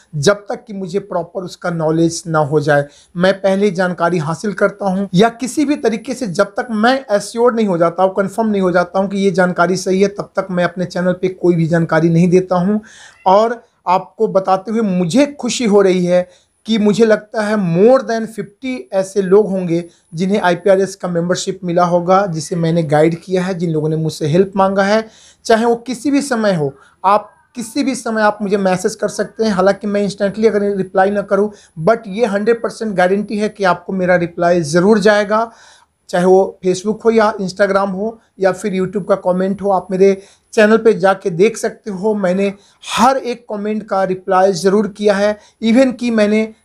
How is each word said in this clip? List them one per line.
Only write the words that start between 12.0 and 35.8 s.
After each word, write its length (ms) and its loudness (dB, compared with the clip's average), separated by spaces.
नहीं 200 4
देता 260 2
हूँ। 260 0
और 380 2
आपको 400 0
बताते 440 0
हुए 100 0
मुझे 440 2
खुशी 400 -6
हो 160 4
रही 240 2
है 240 0
कि 120 0
मुझे 280 2
लगता 360 0
है 140 -2
more 440 4
than 220 -4
fifty 560 -10
ऐसे 280 -2
लोग 280 4
होंगे 360 -4
जिन्हें 280 0
आईपीआरएस 540 2
का 120 -10
मेंबरशिप 560 -4
मिला 200 0
होगा, 420 2
जिसे 300 -6
मैंने 280 0
गाइड 380 2
किया 220 -2
है, 100 -4
जिन 160 -4
लोगों 200 -2
ने 60 -2
मुझसे 320 -4
हेल्प 280 2
मांगा 280 2
है। 240 0
चाहे 200 4
वो 100 2
किसी 360 -6
भी 100 2
समय 320 -2
हो, 200 -2
आप 240 2
किसी 280 -6
भी 120 -2
समय 260 -4
आप 200 2
मुझे 160 -2
मैसेज 380 0
कर 120 -4
सकते 360 -6
हैं। 80 0
हालांकि 360 0
मैं 200 -2
instantly 380 -2
अगर 300 2
रिप्लाई 340 0
ना 120 -2
करूं, 280 0
but 120 4
ये 180 -2
हंड्रेड 380 0
परसेंट 320 -6
गारंटी 420 0
है 120 -2
कि 140 -6
आपको 300 -2
मेरा 220 2
रिप्लाई 460 0
ज़रूर 380 2
जाएगा। 520 0